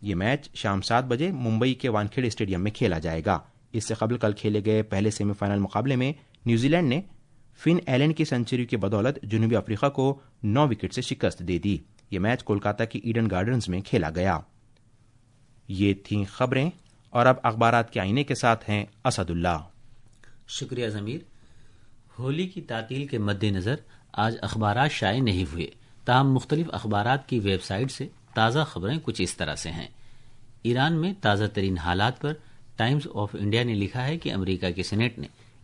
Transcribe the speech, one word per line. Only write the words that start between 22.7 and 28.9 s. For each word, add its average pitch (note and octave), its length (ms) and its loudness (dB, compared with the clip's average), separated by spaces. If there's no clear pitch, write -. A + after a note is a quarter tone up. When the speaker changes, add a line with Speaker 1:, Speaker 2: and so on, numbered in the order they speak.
Speaker 2:
کے B2 120 -4
مد G#2 260 0
نظر G2+ 300 0
آج A2+ 300 0
اخبارات A2 480 2
شائع A2+ 320 0
نہیں F#2+ 300 2
ہوئے، E2 140 -6
تاہم C3 300 4
مختلف D3+ 380 0
اخبارات A2+ 560 0
کی B2 120 0
ویب F#2+ 220 0
سائٹ A2+ 280 -4
سے C3+ 180 -10
تازہ A#2 240 4
خبریں C3+ 440 -2